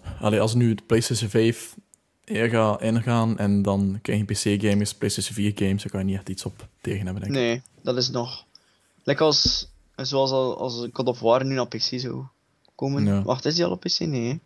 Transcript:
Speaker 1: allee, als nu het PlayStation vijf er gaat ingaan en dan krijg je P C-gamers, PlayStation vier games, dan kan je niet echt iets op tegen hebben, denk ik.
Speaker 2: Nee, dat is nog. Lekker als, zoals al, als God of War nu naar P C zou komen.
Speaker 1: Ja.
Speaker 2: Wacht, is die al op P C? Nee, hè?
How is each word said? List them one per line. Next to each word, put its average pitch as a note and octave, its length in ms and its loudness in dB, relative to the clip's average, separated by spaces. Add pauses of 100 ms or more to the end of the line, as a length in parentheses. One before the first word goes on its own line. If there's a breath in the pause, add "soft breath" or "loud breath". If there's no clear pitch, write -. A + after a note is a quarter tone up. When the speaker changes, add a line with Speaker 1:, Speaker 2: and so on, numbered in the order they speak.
(200)
Speaker 1:
allee, G#2+ 220 2
als A2 120 2
nu A#2+ 160 4
het G#2+ 160 -2
PlayStation A2+ 440 0
vijf A2+ 460 2 (480)
er A#2 260 0
gaat A2 320 2
ingaan A2+ 560 0
en G2+ 240 2
dan G2 400 0
krijg G#2 180 0
je G#2 60 0
P G#2 360 0
C-gamers, G#2 320 2
PlayStation - 420 -4
vier G#2 200 0
games, G2 260 0
dan G2 100 -10
kan G2+ 80 -4
je F#2+ 60 -2
niet F#2+ 100 0
echt F#2+ 140 -8
iets F#2+ 160 -10
op - 220 -12 (140)
tegen G2+ 240 -6
hebben, F#2+ 180 -6
denk G#2+ 120 -4
ik. C#3 60 0
Speaker 2:
Nee, A#2 200 0 (200)
dat B2 160 -2
is B2+ 120 0
nog. A#2+ 360 -6 (580 soft breath)
Lekker C#3 220 2
als, - 420 2 (280)
zoals C3+ 360 0
al, C3 260 0
als A#2+ 360 -6
God B2+ 140 -2
of B2 120 -2
War A#2+ 260 4
nu C3+ 80 -2
naar B2+ 140 0
P - 80 -12
C B2 240 -4
zou B2+ 240 -8 (520)
komen. C3+ 300 -2
Speaker 1:
Ja. G2+ 160 2
Speaker 2:
Wacht, A#2+ 240 -2
is D3+ 100 0
die E3+ 100 2
al F3+ 60 -2
op F3+ 80 -4
P - 60 -20
C? F3+ 140 -2
Nee, C3+ 300 -2
hè? D#3 160 -6